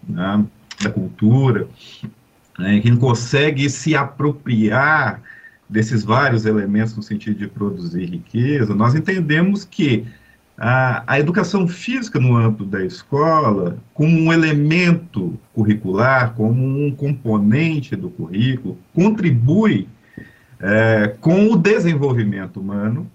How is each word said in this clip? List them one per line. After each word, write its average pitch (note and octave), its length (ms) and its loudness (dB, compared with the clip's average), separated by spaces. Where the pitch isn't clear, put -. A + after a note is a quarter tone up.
né, G2+ 360 -2
da G#2 60 0
cultura, G#2+ 760 0
né, F#2+ 180 0
em G#2 60 4
que A#2 60 2
ele A#2+ 100 6
consegue C#3 720 0
se D#3 260 -2
apropriar C3+ 1300 0
desses A2 340 0
vários A#2 420 0
elementos G#2+ 500 0
no G#2+ 80 -10
sentido G#2 340 -6
de G2 100 -8
produzir F2+ 580 -6
riqueza, A2+ 680 -2
nós A#2 220 2
entendemos E3+ 680 0
que A#2+ 420 -2
a, B2+ 520 0
a C#3 120 0
educação F3 480 0
física A#3 520 -6
no B2+ 160 4
âmbito A2 280 2
da G2 220 -4
escola, C3+ 920 0
como D#3+ 240 2
um D#3+ 160 2
elemento D#3+ 1000 2
curricular, A2+ 800 0
como A#2 300 0
um C#3 280 -2
componente C#3 1040 0
do F#2 120 -8
currículo, G2 680 -4
contribui, E3+ 960 2
é, G#2+ 600 2
com F#3+ 320 4
o G#3+ 60 4
desenvolvimento C3+ 1000 0
humano G#2 560 -4